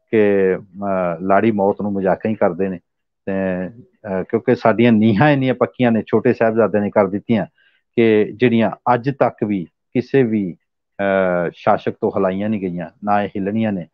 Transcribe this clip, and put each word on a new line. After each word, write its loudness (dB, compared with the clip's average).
ਕਿ, 2
ਅਹ, -6
ਲਾੜੀ 2
ਮੌਤ 0
ਨੂੰ -4
ਮਜ਼ਾਕਾਂ -2
ਹੀ -4
ਕਰਦੇ -2
ਨੇ। -8
ਤੇ, -6
ਅਹ, -10
ਕਿਉਂਕਿ -2
ਸਾਡੀਆਂ 2
ਨੀਹਾਂ 4
ਇੰਨੀਆਂ 0
ਪੱਕੀਆਂ 0
ਨੇ, 0
ਛੋਟੇ 2
ਸਾਹਿਬਜ਼ਾਦਿਆਂ 0
ਨੇ -2
ਕਰ 2
ਦਿੱਤੀਆਂ -2
ਕਿ 2
ਜਿਹੜੀਆਂ 2
ਅੱਜ -2
ਤੱਕ 0
ਵੀ -2
ਕਿਸੇ -2
ਵੀ, -2
ਅਹ, 0
ਸ਼ਾਸਕ 0
ਤੋਂ -4
ਹਿਲਾਈਆਂ -2
ਨਹੀਂ -4
ਗਈਆਂ, -6
ਨਾ 0
ਇਹ -6
ਹਿੱਲਣੀਆਂ -4
ਨੇ, -6